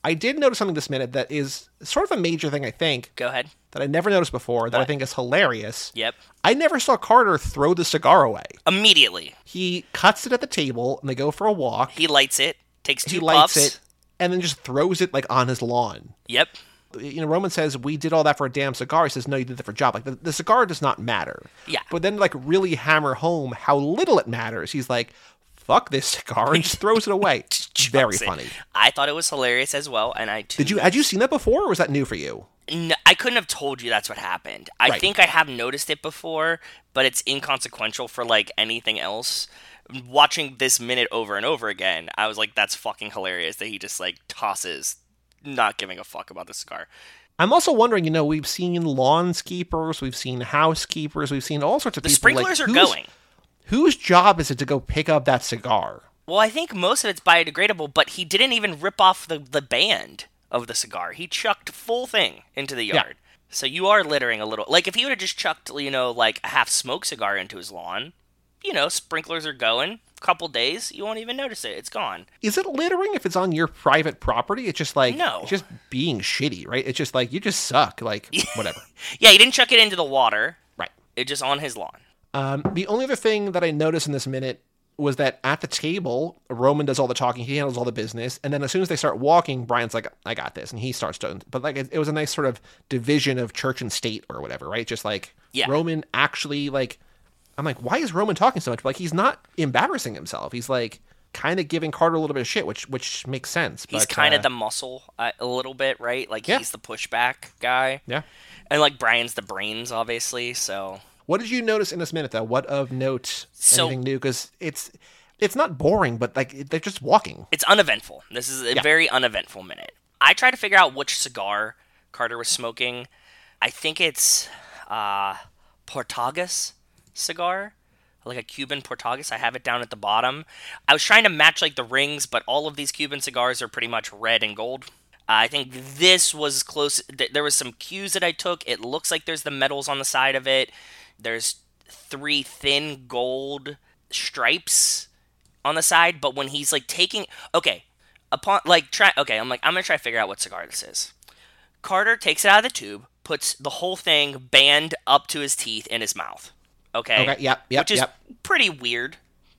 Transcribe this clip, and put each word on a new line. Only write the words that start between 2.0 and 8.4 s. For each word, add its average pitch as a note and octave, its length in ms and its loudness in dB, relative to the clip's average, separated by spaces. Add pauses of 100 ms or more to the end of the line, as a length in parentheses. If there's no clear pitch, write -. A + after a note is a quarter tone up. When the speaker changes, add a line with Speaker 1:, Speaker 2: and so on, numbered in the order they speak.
Speaker 1:
of D#4+ 80 0
a F#3+ 40 -2
major E3 280 -2
thing, C#3+ 160 -2
I A2 60 -6
think, C#3+ 440 -2
Speaker 2:
Go B2 120 -4
ahead. B2+ 220 -4 (220)
Speaker 1:
that - 100 -6
I C#3 60 -2
never E3+ 220 0
noticed F3+ 220 4
before, A#2+ 380 0
that A#2 80 0
I C3 40 4
Speaker 2:
What? B2+ 60 0
Speaker 1:
think C#3+ 140 -2
is C3 120 -6
hilarious. B2 800 0
Speaker 2:
Yep. A2+ 200 -2 (280)
Speaker 1:
I G#3+ 100 8
never D4+ 260 2
saw B3+ 160 4
Carter A3 420 6
throw C#3+ 360 2
the F3 100 0
cigar D#3 400 6
away. A2 220 -2 (200)